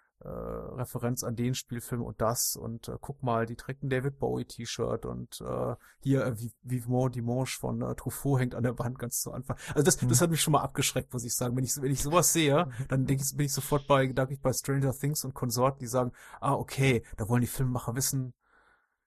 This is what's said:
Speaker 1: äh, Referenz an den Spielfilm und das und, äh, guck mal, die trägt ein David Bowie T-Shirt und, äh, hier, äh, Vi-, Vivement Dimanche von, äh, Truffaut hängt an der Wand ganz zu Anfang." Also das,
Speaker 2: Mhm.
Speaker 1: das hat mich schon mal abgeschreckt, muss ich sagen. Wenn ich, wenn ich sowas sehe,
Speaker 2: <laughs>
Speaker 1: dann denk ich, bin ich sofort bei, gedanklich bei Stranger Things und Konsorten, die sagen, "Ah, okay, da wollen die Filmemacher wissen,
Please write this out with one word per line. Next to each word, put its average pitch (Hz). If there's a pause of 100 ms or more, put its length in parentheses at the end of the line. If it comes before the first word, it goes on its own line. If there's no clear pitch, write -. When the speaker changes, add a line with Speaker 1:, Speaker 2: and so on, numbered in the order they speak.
(200)
Speaker 1:
äh, -
Referenz 117
an 117
den 120
Spielfilm 120
und 117
das 117
und, -
äh, 120
guck -
mal, 117
die 117
trägt -
ein 139
David 135
Bowie 123
T-Shirt 120
und, 123
äh, 123 (240)
hier, 135
äh, 113
Vi-, 120 (120)
Vivement 123
Dimanche 123
von, 120
äh, 123
Truffaut 135
hängt 123
an 113
der 123
Wand 131
ganz -
zu 123
Anfang." 127 (180)
Also 147
das, -
Speaker 2:
Mhm. 127
Speaker 1:
das 120
hat 170
mich 151
schon 151
mal -
abgeschreckt, -
muss 120
ich 120
sagen. 123
Wenn 131
ich, 131
wenn 139
ich 131
sowas 156
sehe, 156
Speaker 2:
<laughs> 123
Speaker 1:
dann 131
denk 135
ich, 135
bin 147
ich 139
sofort 143
bei, 135
gedanklich 135
bei -
Stranger 139
Things 147
und 135
Konsorten, 127
die 123
sagen, 123 (300)
"Ah, 139
okay, 123 (140)
da 107
wollen 123
die 117
Filmemacher 123
wissen, 131 (720)